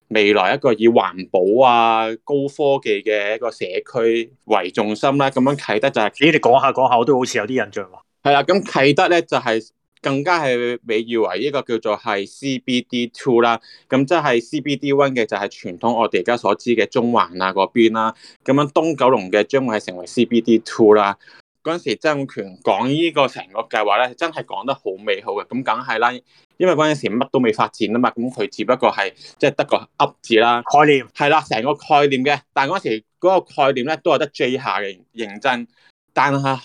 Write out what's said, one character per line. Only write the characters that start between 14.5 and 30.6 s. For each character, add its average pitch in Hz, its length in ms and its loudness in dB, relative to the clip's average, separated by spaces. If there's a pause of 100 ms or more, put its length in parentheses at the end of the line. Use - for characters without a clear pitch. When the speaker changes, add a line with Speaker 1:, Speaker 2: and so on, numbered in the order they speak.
Speaker 1:
B 143 140 -4
D 139 180 -4
one 139 200 2
嘅 123 120 -2
就 107 120 -4
係 101 100 -4
傳 92 320 -14
統 117 140 0
我 117 180 -2
哋 101 80 0
而 90 60 -2
家 120 120 0
所 101 200 0
知 - 140 -4
嘅 107 180 0
中 120 240 0
環 90 280 0
啊 95 120 0
嗰 95 180 0
邊 113 220 4
啦。 110 200 -2 (320)
噉 131 80 0
樣 143 200 2
東 160 260 0
九 127 120 4
龍 101 200 0
嘅 104 140 2
將 135 200 -2
會 113 120 -2
係 104 100 -6
成 92 100 -12
為 90 100 -14
C - 200 0
B 117 140 0
D 113 180 2
two 110 360 4
啦。 101 220 2 (460)
嗰 165 160 -6
陣 147 120 -8
時 107 40 -4
曾 143 320 -2
蔭 - 80 -16
權 98 300 -12
講 110 240 0
呢 160 240 0
個 139 160 0
成 104 240 -16
個 104 80 -8
計 113 240 -2
劃 104 240 2
呢， 123 80 -16
真 170 160 -4
係 143 120 -10
講 98 220 -12
得 135 80 -2
好 - 60 -12 (260)
美 101 160 -4
好 104 120 -8
嘅。 101 120 -6
噉 123 160 -6
梗 - 20 -18 (120)
係 127 240 -6
啦， 120 120 2 (440)
因 180 100 0
為 185 80 4
嗰 151 160 2
陣 147 100 -4
時 123 60 -2
乜 110 240 -2
都 - 80 0
未 120 140 2
發 113 160 -2
展 - 240 -6
吖 117 80 -2
嘛， 123 100 0
噉 120 240 -6
佢 101 140 -6
只 107 160 -8
不 117 120 0
過 123 160 2
係 98 200 -4 (260)
即 - 80 2
係 135 80 2
得 143 120 -2
個 98 220 -4 (100)
噏 - 220 0
字 - 200 -2
啦。 120 220 2